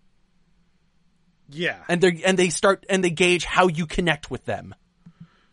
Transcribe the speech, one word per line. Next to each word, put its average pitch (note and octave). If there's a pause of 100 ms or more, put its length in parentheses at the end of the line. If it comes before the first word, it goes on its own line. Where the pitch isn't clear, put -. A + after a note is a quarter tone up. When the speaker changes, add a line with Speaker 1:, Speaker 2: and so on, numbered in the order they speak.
(1500)
Speaker 1:
Yeah. C#3+
Speaker 2:
And F3
they, F3
and F#3
they F#3
start, G3
and F#3+
they F3
gauge F3+
how F3+
you E3
connect D#3+
with -
them. F#2+ (800)